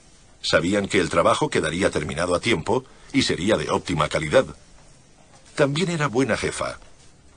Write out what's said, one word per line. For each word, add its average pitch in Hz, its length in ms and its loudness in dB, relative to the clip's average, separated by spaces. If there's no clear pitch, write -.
Sabían 92 460 0
que 98 140 2
el 82 80 -2
trabajo 101 400 2
quedaría 85 420 0
terminado 82 440 -2
a 85 40 0
tiempo 110 460 0
y 135 120 2
sería 95 340 0
de 71 120 -4
óptima 76 380 0
calidad. 78 380 2
También 147 340 0
era 156 180 -2
buena 113 300 0
jefa. 67 420 -6